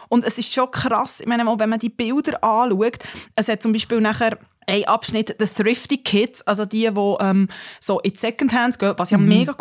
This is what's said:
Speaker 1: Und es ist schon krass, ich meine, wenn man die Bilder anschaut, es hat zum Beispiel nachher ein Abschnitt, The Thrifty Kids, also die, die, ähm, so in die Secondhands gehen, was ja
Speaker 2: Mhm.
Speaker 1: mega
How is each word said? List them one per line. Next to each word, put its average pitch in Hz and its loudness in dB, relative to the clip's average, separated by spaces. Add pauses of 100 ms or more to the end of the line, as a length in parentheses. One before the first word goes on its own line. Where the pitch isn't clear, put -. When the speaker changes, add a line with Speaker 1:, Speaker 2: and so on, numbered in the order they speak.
Speaker 1:
Und 233 2
es - -2
ist - -2
schon 254 0
krass, 233 -2
ich - -10
meine, 233 0
wenn 220 0
man 226 0
die 226 -4
Bilder 254 -2
anschaut, 226 2 (360)
es 214 0
hat 214 -2
zum 226 0
Beispiel 226 -2
nachher 220 0 (320)
ein 202 0
Abschnitt, 220 -2
The 214 0
Thrifty 233 -2
Kids, - 0
also 208 -2
die, 220 0
die, 202 0
ähm, 190 4 (320)
so - -2
in 196 -2
die - -6
Secondhands 240 0
gehen, 196 0
was 180 -2
ja 208 4
Speaker 2:
Mhm. 202 6
Speaker 1:
mega 269 4